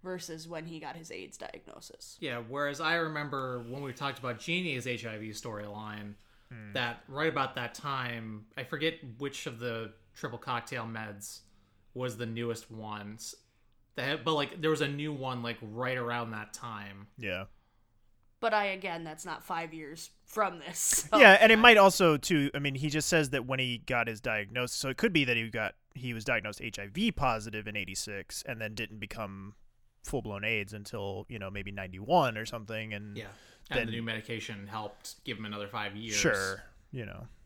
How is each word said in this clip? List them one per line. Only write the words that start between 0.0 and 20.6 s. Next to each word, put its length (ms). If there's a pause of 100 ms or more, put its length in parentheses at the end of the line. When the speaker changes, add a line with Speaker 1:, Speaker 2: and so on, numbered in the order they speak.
Speaker 1:
versus 440
when 200
he 120
got 160
his 160
aids 260
diagnosis. 840
Speaker 2:
Yeah, 280
whereas 340
I 140
remember 680
when 200
we 100
talked 260
about 200
Jeannie's 480
H 200
I 100
V 120
storyline, 840 (360)
Speaker 3:
Hmm. 240
Speaker 2:
that 340
right 220
about 260
that 180
time, 720 (120)
I 60
forget 320 (240)
which 280
of 120
the 340 (220)
triple 240
cocktail 460
meds 560 (520)
was 240
the 80
newest 440
ones. 680 (600)
That, 300
but, 80
like, 280
there 100
was 100
a 60
new 260
one, 300
like, 180
right 360
around 340
that 220
time. 540 (100)
Speaker 3:
Yeah. 280 (960)
Speaker 1:
But 140
I, 100
again, 380
that's 200
not 200
five 300
years 360 (160)
from 340
this, 200